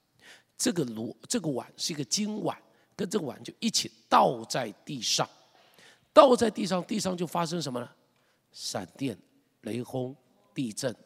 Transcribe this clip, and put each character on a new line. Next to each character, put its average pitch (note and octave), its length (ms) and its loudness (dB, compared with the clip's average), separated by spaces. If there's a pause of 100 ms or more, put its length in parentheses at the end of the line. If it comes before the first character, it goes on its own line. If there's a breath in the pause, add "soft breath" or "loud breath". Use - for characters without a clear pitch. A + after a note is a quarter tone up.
(580 loud breath)
这 B3 140 2
个 E3+ 100 0
炉， A2+ 340 -6 (120)
这 A#3+ 100 0
个 E3 100 -4
碗 B2 280 -4
是 - 160 -4
一 D3+ 40 -8
个 D3 60 -4
金 G#3 400 -2
碗， D3 180 -4 (360 soft breath)
跟 G3 120 -4
这 G3+ 120 0
个 D#3+ 40 -4
碗 A#2 200 -8
就 - 160 -14
一 A3 100 0
起 - 180 0 (200)
倒 D#3+ 380 6
在 B2+ 220 -2 (160)
地 C#3 160 -8
上。 - 280 0 (840 loud breath)
倒 C#4 220 10
在 A3+ 160 2
地 G#3 160 -2
上， F3 160 0
地 A3 160 -4
上 F#3 180 -2
就 F3 80 -4
发 E3+ 220 -2
生 E3 160 -4
什 C#3+ 100 -6
么 B2 60 -6
呢？ A#2+ 100 -8 (640 soft breath)
闪 - 340 -8 (120)
电、 B2+ 200 -4 (440)
雷 A2+ 200 -6
轰、 B2+ 360 -6 (360)
地 B2+ 200 -4
震、 A#2+ 200 -4 (140)